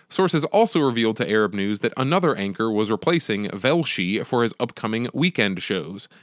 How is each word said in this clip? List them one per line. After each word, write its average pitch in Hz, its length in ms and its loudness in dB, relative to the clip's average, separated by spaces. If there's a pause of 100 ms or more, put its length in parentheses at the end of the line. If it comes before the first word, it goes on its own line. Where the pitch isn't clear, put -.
Sources 170 340 2
also 180 380 2
revealed 117 340 2
to 98 140 -2
Arab 107 240 2
News 101 260 -2
that - 160 -2
another 156 400 2
anchor 113 340 -2
was 107 220 0
replacing 107 540 0
Velshi 101 800 0
for 120 180 2
his 113 160 0
upcoming 117 540 -4
weekend 113 500 0
shows. 92 460 -6 (140)